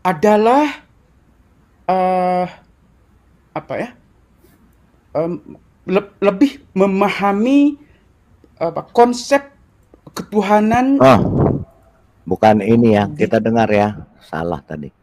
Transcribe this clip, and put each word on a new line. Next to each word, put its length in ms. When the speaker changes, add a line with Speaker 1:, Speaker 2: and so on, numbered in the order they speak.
Speaker 1:
adalah, 800
eh, 600
apa 240
ya, 120
em, 240
le-, 320
lebih 560
memahami, 1040
apa, 320
konsep 640
ketuhanan. 800
Speaker 2:
Oh, 240
bukan 400
ini 320
ya, 80
Speaker 1:
Di 180
Speaker 2:
kita 140
dengar 320
ya, 320
salah 400
tadi. 240